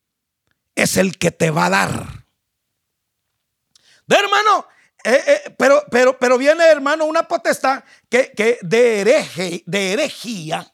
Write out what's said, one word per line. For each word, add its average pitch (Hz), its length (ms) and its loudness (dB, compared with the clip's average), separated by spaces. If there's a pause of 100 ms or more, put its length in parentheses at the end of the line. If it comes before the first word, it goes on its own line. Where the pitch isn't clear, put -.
(720)
es - 240 -2
el 185 200 0
que 170 140 -2
te 165 200 -2
va 170 140 -2
a 180 40 0
dar. - 560 -4 (1800)
De 233 80 2
hermano, 403 520 0 (360)
eh, 262 240 2
eh, 285 300 0
pero, 277 340 4
pero, 254 260 2
pero 254 200 2
viene, 311 280 2
hermano, 302 400 2
una 320 220 -2
potestad 277 560 -2 (260)
que, 262 220 0
que 226 300 0
de 214 400 2
hereje-, 185 640 -2
de 190 280 -4
herejía, 185 800 -8